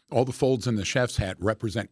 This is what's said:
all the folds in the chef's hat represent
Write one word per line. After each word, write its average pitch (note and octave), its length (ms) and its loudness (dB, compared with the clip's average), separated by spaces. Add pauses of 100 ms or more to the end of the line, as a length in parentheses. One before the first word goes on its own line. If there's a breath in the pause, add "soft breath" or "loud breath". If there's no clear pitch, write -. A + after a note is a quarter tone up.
(100)
all C3 140 4
the B2+ 80 -6
folds C3 340 2
in A#2+ 80 0
the G2+ 100 -2
chef's B2 320 0
hat F#2 220 -2
represent G#2+ 540 -2